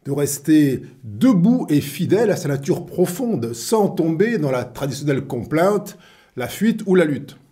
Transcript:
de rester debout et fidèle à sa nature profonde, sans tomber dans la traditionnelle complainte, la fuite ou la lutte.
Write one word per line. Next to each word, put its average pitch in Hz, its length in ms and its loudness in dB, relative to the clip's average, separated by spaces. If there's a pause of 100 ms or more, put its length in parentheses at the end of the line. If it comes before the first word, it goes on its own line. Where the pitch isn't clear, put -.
de 139 60 -4
rester 143 680 2 (240)
debout 185 640 2
et 147 140 2
fidèle 196 480 0
à 170 60 0
sa - 120 -6
nature 143 380 -2
profonde, 175 680 -2
sans 208 360 0
tomber 165 500 0
dans 147 120 -2
la 123 140 0
traditionnelle 139 600 -4
complainte, 170 720 -2 (380)
la 123 120 -6
fuite 220 380 0
ou 190 80 4
la 180 100 6
lutte. 147 320 -6 (160)